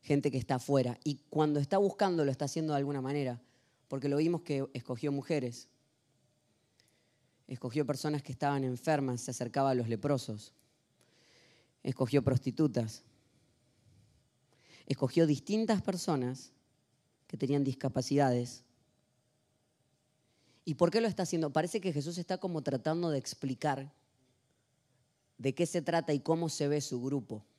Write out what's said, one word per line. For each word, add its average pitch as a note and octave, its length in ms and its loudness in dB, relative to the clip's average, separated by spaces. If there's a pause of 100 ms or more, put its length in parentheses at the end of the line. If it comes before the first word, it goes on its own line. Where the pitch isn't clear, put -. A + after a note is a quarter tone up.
Gente C#3+ 240 4
que B2+ 80 -2
está B2+ 180 -2
afuera. B2 480 2
Y D3 120 -2 (160)
cuando D3+ 280 2
está C#3+ 200 2
buscando, F#3+ 440 2
lo C#3 80 2
está C3 140 -4
haciendo D#3 280 -2
de C#3+ 40 2
alguna C#3 240 -2
manera, C3 400 -2 (460)
porque C#3 200 -4
lo C#3+ 100 2
vimos E3 260 2
que C#3 300 -2
escogió C3 380 -4
mujeres. C3+ 560 -4 (1800)
Escogió C3 400 -2
personas D3+ 340 -2
que - 100 -12
estaban C#3 320 0
enfermas, C3 580 0
se - 100 -8
acercaba C3 400 0
a - 20 4
los A#2+ 160 0
leprosos. A#2 640 -2 (1300)
Escogió C3 420 2
prostitutas. B2 800 0 (1800)
Escogió C#3 400 4
distintas G3+ 560 2
personas C#3 680 -2 (760)
que - 120 -14
tenían C#3+ 260 2
discapacidades. B2+ 1000 2 (2000)
¿Y D#3 100 -2
por E3+ 160 4
qué A3+ 100 4
lo A3+ 60 2
está F#3+ 160 0
haciendo? D#3+ 280 0
Parece E3+ 300 0
que F3+ 120 -2
Jesús D#3 260 -2
está F#3 180 -4
como F3 240 -4
tratando D#3 480 0
de D3 80 0
explicar C3+ 760 -4 (1500)
de C3 160 0
qué F3 100 0
se E3+ 160 -2
trata E3 320 0
y C#3+ 60 2
cómo E3 300 0
se D3 180 -2
ve D3 120 2
su C3 220 -6
grupo. B2+ 420 -4 (160)